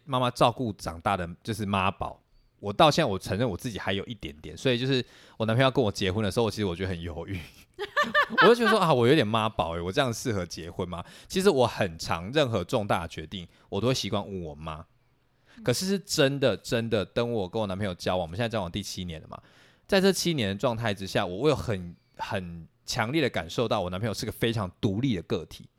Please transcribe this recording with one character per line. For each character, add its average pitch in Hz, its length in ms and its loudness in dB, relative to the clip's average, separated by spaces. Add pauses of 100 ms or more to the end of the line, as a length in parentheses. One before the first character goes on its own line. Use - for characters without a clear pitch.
妈 131 140 -2
妈 123 120 2
照 131 200 4
顾 110 220 -4
长 85 280 -8
大 101 140 2
的， 87 140 -4 (140)
就 113 100 -4
是 104 120 -4
妈 98 260 2
宝。 - 280 -8 (400)
我 - 120 -6
到 170 180 8
现 165 140 2
在 - 20 2
我 95 140 0
承 - 180 -2
认 123 120 2
我 87 80 -4
自 - 120 -8
己 98 80 -8
还 98 160 -4
有 98 120 -4
一 123 80 -12
点 - 240 -12
点， 78 180 -14
所 131 160 0
以 120 60 2
就 127 100 0
是 131 160 2 (340)
我 110 80 0
男 110 100 2
朋 127 60 4
友 135 40 6
要 131 60 4
跟 131 120 2
我 104 80 2
结 95 200 0
婚 110 120 0
的 98 80 2
时 104 80 0
候， 113 100 4
其 98 80 -6
实 107 80 0
我 87 100 0
觉 90 80 -4
得 92 60 -4
很 87 100 -6
犹 85 280 -8
豫。 95 120 -6 (380)
<laughs> 508 640 0
我 - 60 10
就 240 80 8
觉 233 80 -2
得 208 60 4
说， 220 100 4
啊， 165 140 4
我 120 140 6
有 135 60 8
点 139 140 4
妈 110 220 2
宝 82 260 -2
欸， 87 60 -4
我 90 100 -2
这 101 80 0
样 127 140 2
适 123 180 -4
合 95 140 -2
结 85 260 -12
婚 90 160 -4
吗？ 87 160 -8 (240)
其 190 140 -2
实 196 80 6
我 131 180 6
很 87 320 -2
常 92 320 -6
任 143 180 2
何 104 140 0
重 104 240 -2
大 104 140 0
的 82 80 -6
决 80 180 -12
定， 87 200 -10 (200)
我 98 140 -2
都 113 60 2
会 131 60 4
习 104 160 -2
惯 104 160 -4
问 95 160 -8
我 76 140 -10
妈。 78 300 -10 (800)
可 123 100 2
是 180 120 -2
是 196 140 0
真 139 400 2
的， 123 180 4
真 117 320 -2
的， 107 160 2
等 120 280 -2
我 101 140 0
跟 110 140 -2
我 104 60 0
男 92 100 -4
朋 104 80 -2
友 92 80 -2
交 92 220 -2
往， 92 80 0
我 82 40 -6
们 82 80 -10
现 117 80 -2
在 117 60 -2
交 107 120 -2
往 87 100 -6
第 104 100 -4
七 92 240 -8
年 82 160 -10
了 - 60 -20
嘛， - 120 -16 (460)
在 - 140 4
这 190 120 6
七 175 220 0
年 113 160 2
的 98 60 -2
状 117 200 0
态 110 180 -2
之 98 120 -6
下， 104 200 0
我， 90 120 -6
我 139 120 2
有 139 60 4
很， 90 400 -6 (220)
很 85 500 -8 (180)
强 113 260 -2
烈 160 100 2
的 123 80 2
感 82 200 -6
受 120 180 -2
到 110 140 0
我 90 80 -2
男 92 100 -4
朋 113 80 -2
友 101 60 -2
是 - 120 -6
个 107 60 -6
非 117 220 0
常 104 260 -2
独 104 220 0
立 131 140 2
的 82 80 -4
个 85 220 -4
体。 - 340 -20